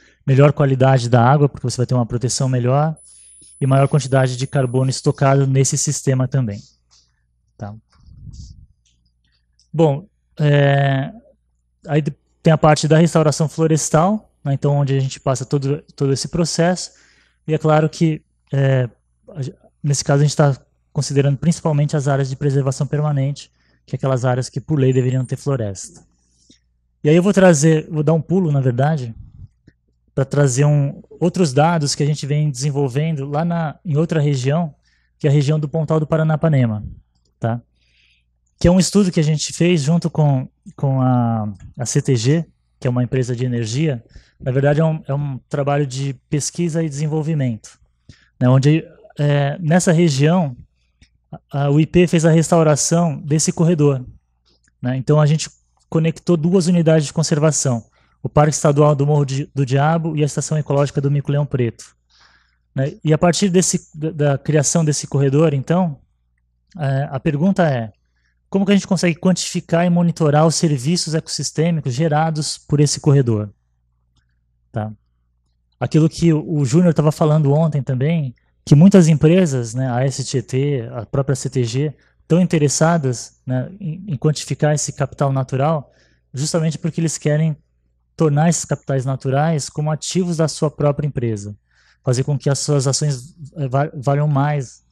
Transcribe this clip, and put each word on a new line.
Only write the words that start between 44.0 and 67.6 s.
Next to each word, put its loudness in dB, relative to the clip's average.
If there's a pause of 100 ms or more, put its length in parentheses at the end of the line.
Na -6
verdade, 2
é 2
um, -2
é -6
um -6 (120)
trabalho -2
de -8 (160)
pesquisa -4
e -4
desenvolvimento, -4 (600)
né, 0
onde, 4 (340)
é, 0
nessa 2
região, 2 (960)
a, -2
a, 0
o 2
I 4
P 4
fez 2
a 6
restauração 2
desse -2
corredor, 2 (760)
né? -4
Então, 2
a 4
gente 0 (400)
conectou 0
duas 0
unidades 2
de -12
conservação, -2 (380)
o -8
Parque 2
Estadual 2
do -2
Morro 2
de, -6
do -2
Diabo 0
e 0
a 0
Estação -4
Ecológica -2
do -2
Mico-Leão -2
Preto, -6 (800)
né? -4 (100)
E 2
a 4
partir 2
desse, 0
da, -6
da 0
criação 0
desse -2
corredor, 2
então, -2 (760)
é, -4
a -8
pergunta 0